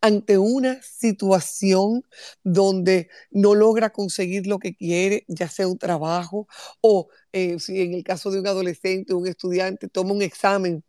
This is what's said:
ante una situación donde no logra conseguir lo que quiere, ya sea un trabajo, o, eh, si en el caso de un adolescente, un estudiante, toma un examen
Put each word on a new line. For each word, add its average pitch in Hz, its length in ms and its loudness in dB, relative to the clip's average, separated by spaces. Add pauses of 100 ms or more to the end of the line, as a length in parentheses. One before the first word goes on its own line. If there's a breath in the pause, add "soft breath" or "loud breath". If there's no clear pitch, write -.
ante 208 380 4
una 254 420 0
situación 196 1200 0 (400 loud breath)
donde 190 680 2 (200 loud breath)
no 202 260 4
logra 220 340 4
conseguir 190 560 -4
lo 196 140 -2
que 190 160 -8
quiere, 185 500 -2
ya 170 220 -6
sea 190 180 -4
un 185 100 -2
trabajo, 175 720 -4 (340 loud breath)
o, 202 280 4 (240 soft breath)
eh, 180 260 -2
si 185 240 -6
en 175 120 -2
el 175 100 -6
caso 190 260 -6
de 196 80 -2
un 190 80 -4
adolescente, 190 680 -4
un 180 140 -2
estudiante, 185 600 -4
toma 190 240 -2
un 202 100 0
examen 185 680 -2